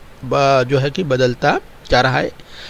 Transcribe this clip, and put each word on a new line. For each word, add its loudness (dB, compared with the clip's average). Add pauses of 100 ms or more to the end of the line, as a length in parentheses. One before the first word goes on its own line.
(240)
ब-, 2
जो 0
है 0
कि -6
बदलता 0 (300)
जा 4
रहा 0
है। -6 (280)